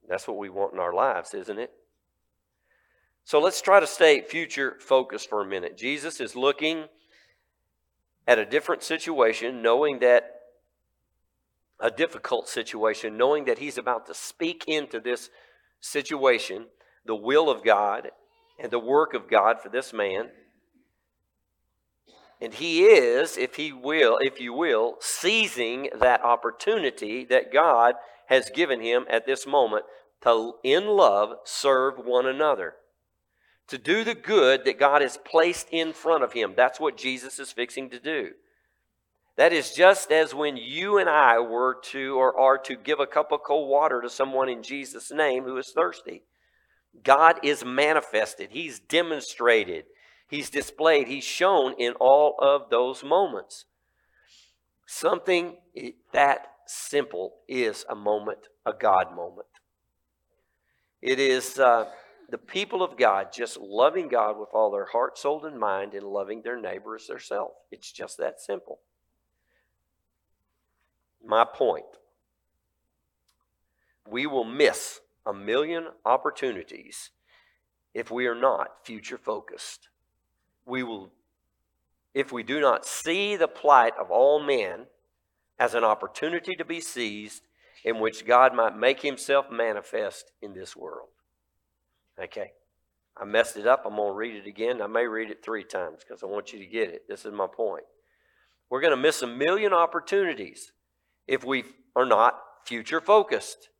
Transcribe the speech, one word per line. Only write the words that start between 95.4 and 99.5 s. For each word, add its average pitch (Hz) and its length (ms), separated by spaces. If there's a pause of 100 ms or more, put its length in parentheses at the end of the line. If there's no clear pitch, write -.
three 107 220
times 85 400
'cause - 180
I 104 60
want 101 260
you 110 60
to 98 60
get 101 240
it. - 180
This 98 180
is 107 60
my 101 160
point. 95 380 (840)
We're 127 120
gonna 151 160
miss 151 240
a 127 60
million 175 460